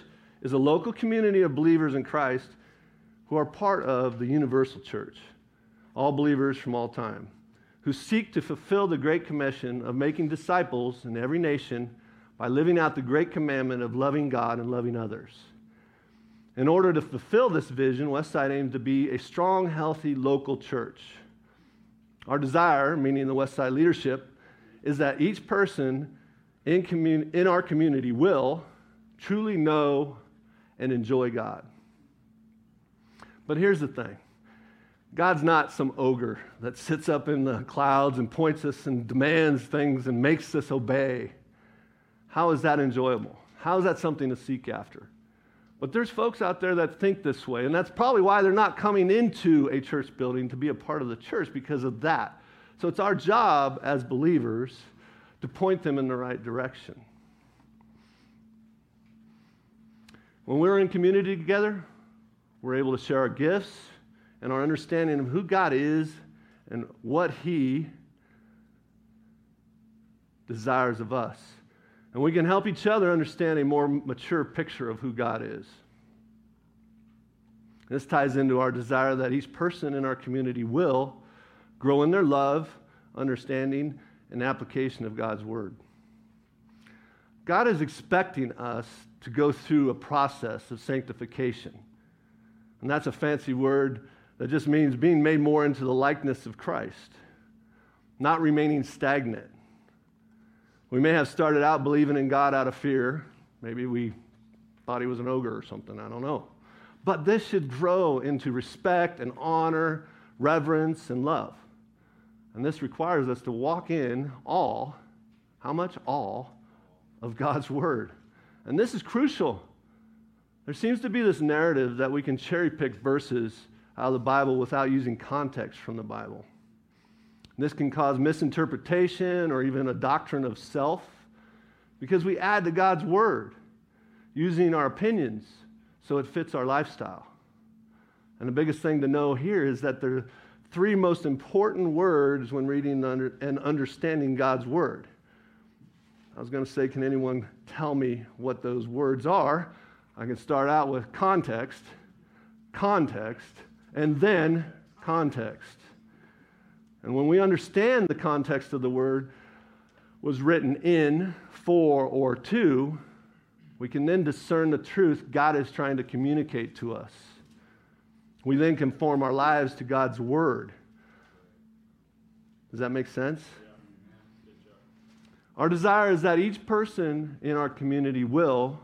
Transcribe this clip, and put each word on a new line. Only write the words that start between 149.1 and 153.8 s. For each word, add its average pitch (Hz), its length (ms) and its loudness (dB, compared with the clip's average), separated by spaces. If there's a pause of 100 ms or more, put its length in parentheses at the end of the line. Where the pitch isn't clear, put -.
are?" 165 480 0 (420)
I 113 100 -10
can 120 120 -6
start 139 320 0
out 147 180 4
with 131 240 -6
context, 151 720 0 (880)
context, 120 840 -2 (380)